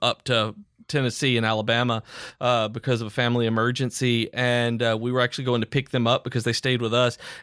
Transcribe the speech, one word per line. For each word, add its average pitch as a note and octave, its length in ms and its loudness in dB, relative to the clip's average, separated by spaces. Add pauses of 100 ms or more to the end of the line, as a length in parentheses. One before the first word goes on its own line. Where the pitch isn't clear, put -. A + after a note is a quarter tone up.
up - 220 -2
to A2 320 0 (320)
Tennessee C3 500 0
and A2+ 80 2
Alabama, A2+ 580 0 (380)
uh, A#2+ 260 2
because A#2 340 -2
of A2 60 -6
a - 20 -8
family A#2+ 360 0
emergency, A#2 880 0
and, A#2+ 500 0
uh, A2+ 160 0
we B2 120 -4
were B2+ 100 2
actually B2 240 -2
going B2 160 0
to A2 60 -2
pick - 240 -4
them A#2+ 160 0
up B2+ 160 2
because A#2 200 -4
they A#2 100 0
stayed B2+ 280 0
with A2+ 120 -2
us, A#2+ 240 2 (260)